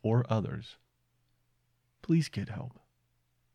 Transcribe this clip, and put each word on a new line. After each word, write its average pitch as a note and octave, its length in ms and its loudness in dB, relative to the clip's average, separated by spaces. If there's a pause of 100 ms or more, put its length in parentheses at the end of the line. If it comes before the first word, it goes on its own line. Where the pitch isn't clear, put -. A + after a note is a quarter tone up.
or A#2+ 260 2
others, A2 480 -4 (1300)
please E3 260 4
get - 220 -6
help. B2 280 -10 (760)